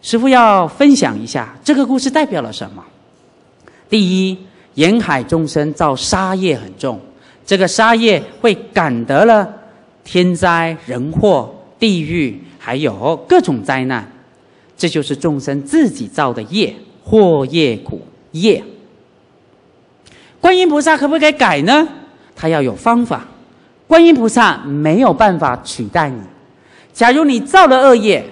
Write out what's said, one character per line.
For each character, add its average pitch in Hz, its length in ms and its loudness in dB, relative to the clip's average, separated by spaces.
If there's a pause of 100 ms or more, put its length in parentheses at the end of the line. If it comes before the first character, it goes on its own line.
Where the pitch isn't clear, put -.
师 - 160 -2
父 247 100 0
要 220 380 4
分 277 300 4
享 117 200 -2
一 110 80 -12
下， 117 380 -10
这 294 100 -2
个 269 140 0
故 262 100 -2
事 262 140 -4
代 294 160 -2
表 160 160 -6
了 113 100 -10
什 104 200 -14
么？ 98 120 -20 (1040)
第 190 400 0
一， 185 80 -6 (380)
沿 185 260 2
海 139 220 -4
众 165 240 -2
生 147 260 -4
造 147 220 -2
杀 190 400 -4
业 180 240 -2
很 107 180 -14
重。 131 240 -8 (460)
这 202 100 0
个 185 100 2
杀 226 280 2
业 220 260 2 (200)
会 233 120 2 (220)
感 131 300 -2
得 139 200 2
了 214 240 4 (560)
天 180 300 0
灾 165 500 -2
人 127 280 -8
祸、 151 420 0 (240)
地 190 240 0
狱， 147 360 -4 (200)
还 117 180 -8
有 135 400 -4 (120)
各 - 120 4
种 127 220 -4
灾 131 220 -4
难， 127 220 -6 (680)
这 180 120 -4
就 156 120 -4
是 143 140 -6
众 147 240 -4
生 139 240 -6
自 277 260 0
己 - 180 -8
造 131 260 -4
的 113 120 -10
业， 160 300 -4 (300)
祸 170 420 2
业 135 300 0
苦 - 260 -14 (300)
业。 180 300 0 (1800)
观 370 160 4
音 370 120 2
菩 294 120 0
萨 311 160 2
可 285 120 -2
不 320 100 0
可 302 100 2
以 302 40 2
改 196 300 0
呢？ 294 260 2 (460)
他 - 140 -6
要 160 120 0
有 123 140 -2
方 233 320 0
法。 120 180 -8 (640)
观 339 180 6
音 339 80 8
菩 233 160 2
萨 214 360 2
没 151 360 0
有 220 140 2
办 196 240 2
法 123 260 -2
取 - 220 -10
代 151 220 -2
你。 123 120 -10 (720)
假 240 200 2
如 311 120 2
你 262 140 0
造 349 300 4
了 262 100 4
恶 262 160 6
业 202 380 0